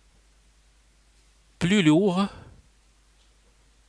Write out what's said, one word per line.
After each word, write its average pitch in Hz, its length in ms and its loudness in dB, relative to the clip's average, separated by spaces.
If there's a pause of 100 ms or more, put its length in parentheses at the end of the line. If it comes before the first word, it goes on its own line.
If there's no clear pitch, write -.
(1600)
plus 185 240 0
lourd 180 460 2 (1600)